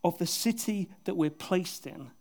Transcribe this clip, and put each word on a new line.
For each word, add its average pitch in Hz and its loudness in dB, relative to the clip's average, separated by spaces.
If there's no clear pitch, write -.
of 170 4
the 170 2
city 220 0
that 190 -2
we're 151 4
placed - -2
in 135 -12